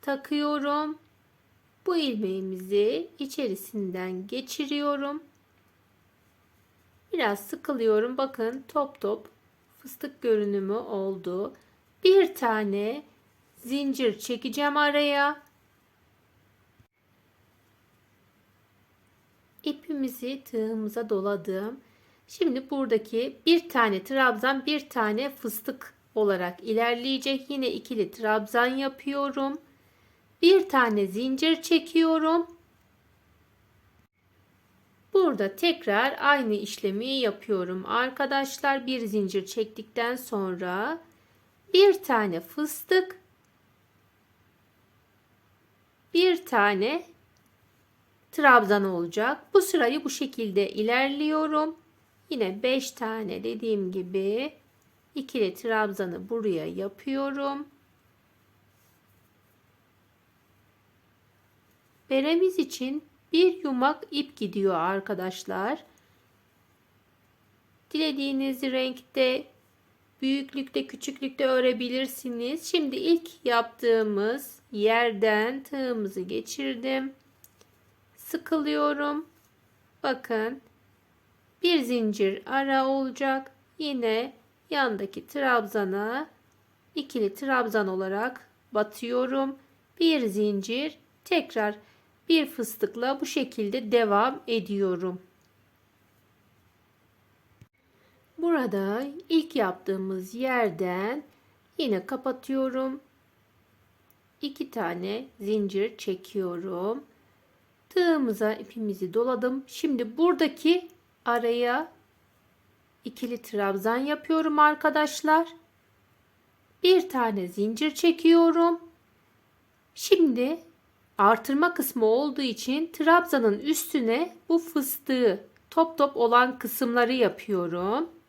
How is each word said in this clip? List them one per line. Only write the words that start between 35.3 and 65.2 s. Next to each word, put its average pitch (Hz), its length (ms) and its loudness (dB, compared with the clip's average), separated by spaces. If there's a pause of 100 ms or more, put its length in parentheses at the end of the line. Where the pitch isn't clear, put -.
tekrar 277 640 0
aynı 269 340 2
işlemi 208 520 -4
yapıyorum 202 800 -2
arkadaşlar. 269 1000 -2
Bir 247 200 -2
zincir 196 400 -2
çektikten 233 680 -4
sonra 196 840 -4 (760)
bir 392 280 6
tane 208 380 0
fıstık, 370 800 -2 (3000)
bir 349 320 4
tane 208 560 2 (1300)
trabzan 220 520 6
olacak. 196 600 -2 (100)
Bu 392 80 8
sırayı 285 420 0
bu 277 60 -4
şekilde 214 600 -2
ilerliyorum. 302 1040 0 (540)
Yine 208 320 -4
beş 262 280 0
tane 220 540 -6
dediğim 220 480 -2
gibi 196 600 -4 (600)
ikili 247 400 -2
trabzanı 196 760 -2
buraya 208 380 -2
yapıyorum. 277 1000 -6 (4000)
Beremiz 330 480 2
için 277 460 -4 (280)
bir 349 320 4
yumak 277 460 0
ip 285 260 -6
gidiyor 196 380 0
arkadaşlar. 190 1120 -4 (2000)